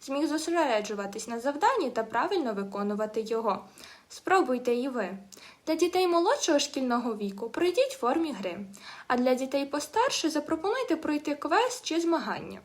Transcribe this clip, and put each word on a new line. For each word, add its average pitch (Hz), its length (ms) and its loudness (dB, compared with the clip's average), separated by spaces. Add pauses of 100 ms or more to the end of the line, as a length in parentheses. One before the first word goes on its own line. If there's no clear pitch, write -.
Зміг 285 220 -2
зосереджуватись 220 1000 -2
на 233 120 -6
завданні 294 500 2
та 220 140 -2
правильно 269 500 0
виконувати 202 680 -2
його. 226 440 -2 (440)
Спробуйте 254 680 2
і 247 120 0
ви. 226 220 -4 (580)
Для 320 80 2
дітей 359 320 4
молодшого 339 520 4
шкільного 240 560 0
віку 202 340 -6
пройдіть 359 460 2
в - 40 -16
формі 294 320 2
гри, 190 260 -6 (500)
а 247 100 2
для 254 180 4
дітей 269 300 0
постарше 339 640 0
запропонуйте 330 680 0
пройти 302 400 -2
квест 403 500 0
чи 330 160 0
змагання. 262 640 -2